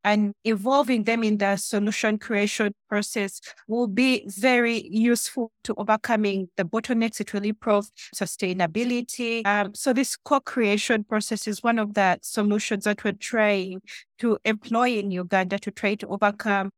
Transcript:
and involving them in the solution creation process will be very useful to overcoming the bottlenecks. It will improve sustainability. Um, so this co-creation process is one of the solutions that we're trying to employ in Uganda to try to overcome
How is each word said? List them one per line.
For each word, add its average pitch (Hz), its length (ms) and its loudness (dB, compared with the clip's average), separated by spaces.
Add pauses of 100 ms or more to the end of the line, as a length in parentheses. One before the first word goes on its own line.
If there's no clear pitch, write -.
and 208 300 2 (100)
involving 226 580 2
them 226 220 2
in 214 140 2
the 196 180 2
solution 214 600 0
creation 208 540 0 (160)
process 202 520 -4 (260)
will 233 220 0
be 247 400 2
very 233 600 2
useful 226 640 0 (140)
to 226 120 -4
overcoming 208 800 0
the 190 80 -2
bottlenecks. 226 560 -2
It - 120 -6
will 202 120 -4
improve 208 420 0 (280)
sustainability. 226 1300 -2
Um, 202 300 0
so - 180 0
this 254 220 0
co-creation 220 880 0
process 214 460 -4
is 208 120 -6
one 233 200 0
of 208 140 -4
the 190 280 4
solutions 208 640 0
that 208 180 0
we're 208 120 0
trying 202 680 0 (360)
to 233 260 2
employ 226 480 2
in 202 180 -2
Uganda 185 480 0
to 196 140 -6
try 208 240 -2
to - 100 -10
overcome 104 720 0